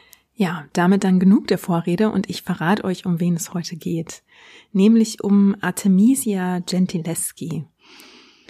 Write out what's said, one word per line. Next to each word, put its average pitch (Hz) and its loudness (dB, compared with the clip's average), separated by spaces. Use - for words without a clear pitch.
Ja, 170 -4
damit 190 2
dann 185 4
genug 196 4
der 180 0
Vorrede 175 -2
und - -4
ich - -10
verrate 175 -2
euch, 185 -6
um 170 -2
wen 175 0
es - -8
heute 170 -8
geht. 165 -8
Nämlich 220 4
um 202 4
Artemisia 190 0
Gentileschi. 170 -6